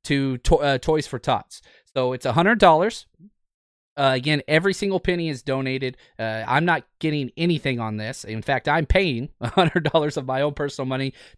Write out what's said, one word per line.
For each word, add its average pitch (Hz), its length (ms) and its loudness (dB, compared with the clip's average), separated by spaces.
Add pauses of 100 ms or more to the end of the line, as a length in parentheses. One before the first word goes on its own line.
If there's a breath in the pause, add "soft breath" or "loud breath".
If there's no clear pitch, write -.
to 135 340 0
to-, - 180 4
uh, 143 220 2
Toys 156 280 -2
for 131 120 -8
Tots. - 420 -4 (340 soft breath)
So 127 180 0
it's 123 120 -8
a 127 80 0
hundred 190 260 4
dollars. 180 460 4 (920)
Uh, 135 160 4
again, 143 340 0
every 170 260 4
single 190 280 -2
penny 175 260 -2
is 139 140 -6
donated. 131 560 -4 (200 soft breath)
Uh, 110 300 -6
I'm 135 160 2
not 165 220 0 (140)
getting 147 360 -2
anything 151 460 -2
on 110 160 -6
this. 110 260 -10
In 110 180 -8
fact, 135 280 -2
I'm 156 160 0
paying 147 500 0
<laughs> - 60 -20
a 117 80 -6
hundred 165 340 2
dollars 151 320 0
of 135 100 -6
my 131 160 -2
own 147 120 -2
personal 143 320 -6
money 131 280 -4 (240 loud breath)